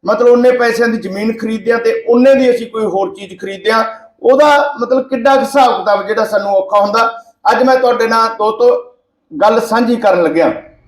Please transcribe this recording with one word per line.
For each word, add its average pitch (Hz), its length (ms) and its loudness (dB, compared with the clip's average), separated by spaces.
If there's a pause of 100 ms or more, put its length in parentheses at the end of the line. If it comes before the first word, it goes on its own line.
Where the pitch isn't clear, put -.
ਮਤਲਬ 214 220 2
ਉਨੇ 247 220 4
ਪੈਸਿਆਂ 233 380 0
ਦੀ 220 80 -4
ਜ਼ਮੀਨ 208 420 -6
ਖਰੀਦਦੇ 220 340 -4
ਆ 233 40 0
ਤੇ 226 320 -2
ਉਨੇ 254 260 4
ਦੀ 262 160 2
ਅਸੀਂ 233 200 -2
ਕੋਈ 220 140 -4
ਹੋਰ 190 300 -4
ਚੀਜ਼ 185 260 -16
ਖਰੀਦਦੇ 196 300 -6
ਆ, 226 140 2 (380)
ਉਹਦਾ 285 580 4
ਮਤਲਬ 262 280 -2
ਕਿੱਡਾ 262 260 0
ਕੁ 269 60 2
ਹਿਸਾਬ 262 380 2
ਕਿਤਾਬ 202 280 -2
ਜਿਹੜਾ 214 180 -2
ਸਾਨੂੰ 202 280 -2
ਔਖਾ 196 280 0
ਹੁੰਦਾ। 202 420 -2 (280)
ਅੱਜ 240 120 2
ਮੈਂ 262 140 2
ਤੁਹਾਡੇ 240 300 0
ਨਾਲ 226 220 0
ਦੋਸਤੋ 220 680 -2 (480)
ਗੱਲ 220 180 2
ਸਾਂਝੀ 233 360 -2
ਕਰਨ 190 260 0
ਲੱਗਿਆ। 160 300 0 (360)